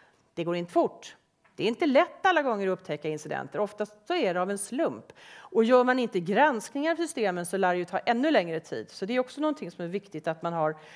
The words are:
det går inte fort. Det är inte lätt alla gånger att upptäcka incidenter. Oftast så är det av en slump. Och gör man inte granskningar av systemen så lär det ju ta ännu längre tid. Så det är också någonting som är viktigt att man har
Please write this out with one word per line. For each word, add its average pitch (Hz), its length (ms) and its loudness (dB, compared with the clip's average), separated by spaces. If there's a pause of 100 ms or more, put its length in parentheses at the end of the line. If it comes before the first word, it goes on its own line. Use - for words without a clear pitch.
(340)
det 170 100 -4
går 170 120 -2
inte 175 160 -6
fort. - 440 0 (400)
Det - 60 -6
är 185 60 2
inte 240 180 0
lätt 302 400 4
alla 339 160 4
gånger 208 260 0
att 185 100 0
upptäcka 151 300 -6
incidenter. 147 500 -6
Oftast - 480 -6
så 349 80 -2
är 226 200 0
det 180 80 0
av 185 80 -2
en 202 80 -4
slump. 214 540 -4 (240)
Och - 280 0
gör 247 200 6
man 254 140 2
inte 226 220 -2
granskningar 269 720 2
av 330 40 -4
systemen 202 500 -4
så 202 100 -6
lär 185 160 2
det 180 60 0
ju 180 60 -2
ta 175 140 -4
ännu 240 320 0
längre 170 300 2
tid. 117 300 -10
Så - 160 -10
det 226 80 -2
är 254 60 0
också 254 200 -4
någonting 294 300 -2
som 175 140 -10
är 170 40 -6
viktigt 170 400 -8
att 160 140 -4
man 170 100 -2
har 156 240 0 (200)